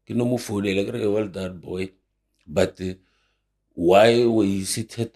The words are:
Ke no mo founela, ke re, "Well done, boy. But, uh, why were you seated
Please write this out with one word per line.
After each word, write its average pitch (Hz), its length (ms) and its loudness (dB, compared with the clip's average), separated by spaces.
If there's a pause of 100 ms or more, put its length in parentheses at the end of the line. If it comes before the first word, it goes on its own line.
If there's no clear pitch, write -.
Ke 117 80 -8
no 120 80 0
mo 123 140 0
founela, 101 500 -2
ke 117 80 -8
re, 110 100 -4
"Well 107 220 -2
done, 92 320 -10
boy. 90 320 -10 (560)
But, 90 320 -2
uh, 92 140 -8 (800)
why 104 480 6
were 113 240 2
you 98 160 -2
seated 110 520 -8